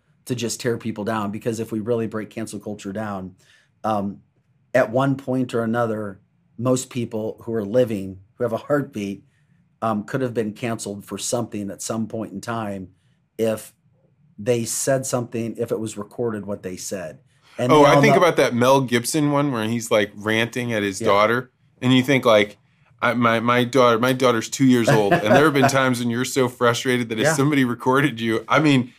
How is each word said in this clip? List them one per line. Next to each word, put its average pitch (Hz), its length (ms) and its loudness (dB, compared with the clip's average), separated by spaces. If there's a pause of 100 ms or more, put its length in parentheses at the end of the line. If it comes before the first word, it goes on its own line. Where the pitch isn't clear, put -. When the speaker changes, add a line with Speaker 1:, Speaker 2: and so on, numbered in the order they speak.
(240)
Speaker 1:
to 131 100 -6
just 117 240 -6
tear 117 200 -4
people 107 260 -8
down." 107 260 -4
Because 110 300 -6
if 107 100 -8
we 110 100 -6
really 113 260 -2
break 110 240 -10
cancel 110 300 -10
culture 101 340 -10
down, 98 400 -8 (500)
um, 101 380 -4 (500)
at 123 180 2
one 131 260 0
point 127 360 -4
or 117 100 -2
another, 107 580 -4 (380)
most 127 320 -2
people 110 540 -6
who 117 100 -8
are 110 100 -4
living, 101 560 -2 (140)
who 120 100 -6
have 113 80 -2
a 110 60 -2
heartbeat, 104 680 -4 (560)
um, 107 240 -2
could 135 160 -6
have 120 140 -4
been 107 180 -4
canceled 107 520 -8
for 101 140 -10
something 110 520 -6
at 85 120 -14
some 113 240 -6
point 110 260 -10
in 98 80 -10
time 101 480 -8 (480)
if 110 380 -4 (640)
they 117 260 -2
said 131 400 -2
something, 117 520 -6
if 117 160 -4
it 107 80 -2
was 107 180 -8
recorded 104 480 -6
what 101 160 -8
they 92 140 -10
said. 85 420 -10 (400)
And 123 140 0
Speaker 2:
Oh, 151 80 8
Speaker 1:
we 143 60 10
Speaker 2:
I 147 80 6
Speaker 1:
all - 60 6
Speaker 2:
think 220 140 6
Speaker 1:
know - 60 6
Speaker 2:
about 165 160 4
that 127 180 2
Mel 131 280 4
Gibson 131 500 0
one 143 180 0
where 113 140 -2
he's, 113 260 -4
like, 104 240 2
ranting 113 580 -2
at 104 120 -2
his 98 160 -4
Speaker 1:
Yeah. 110 80 0
Speaker 2:
daughter, 107 420 2 (300)
and 127 120 2
you 131 100 6
think, 127 220 0
like, 104 340 4 (420)
I, 117 140 2
my, 113 260 2
my 123 240 2
daughter, 123 340 4
my 127 140 2
daughter's 123 360 2
two - 180 0
years 123 220 4
old, 104 260 4
and - 200 2
there 147 100 6
have 147 100 4
been 135 140 4
Speaker 1:
<laughs> - 0 -
Speaker 2:
times 131 300 0
when 120 120 -4
you're 120 140 -2
so 131 240 0
frustrated 123 600 0
that 110 100 -4
if 110 60 0
Speaker 1:
Yeah. 156 100 2
Speaker 2:
somebody 139 300 2
recorded 127 560 0
you, 113 260 -2
I 135 140 2
mean, 139 380 2